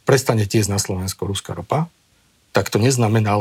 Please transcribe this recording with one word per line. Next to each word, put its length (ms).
prestane 400
tiecť 240
na 80
Slovensko 480
ruská 320
ropa, 320
tak 160
to 80
neznamená 640